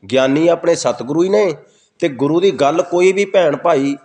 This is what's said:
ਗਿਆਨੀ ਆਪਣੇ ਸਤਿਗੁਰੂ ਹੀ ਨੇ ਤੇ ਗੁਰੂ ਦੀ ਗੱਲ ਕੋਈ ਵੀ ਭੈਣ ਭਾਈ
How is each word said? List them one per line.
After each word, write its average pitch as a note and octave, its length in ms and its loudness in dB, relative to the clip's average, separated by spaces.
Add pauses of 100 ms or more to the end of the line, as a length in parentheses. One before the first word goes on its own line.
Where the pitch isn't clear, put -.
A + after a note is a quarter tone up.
(100)
ਗਿਆਨੀ C3+ 380 2
ਆਪਣੇ E3+ 260 2
ਸਤਿਗੁਰੂ C#3 480 -4
ਹੀ F#3 60 0
ਨੇ G3 280 0 (420)
ਤੇ E3+ 100 -2
ਗੁਰੂ D3 320 -2
ਦੀ F#3+ 100 2
ਗੱਲ C#3+ 320 0
ਕੋਈ F3+ 300 0
ਵੀ G3 120 0
ਭੈਣ F3 320 0
ਭਾਈ C#3 480 0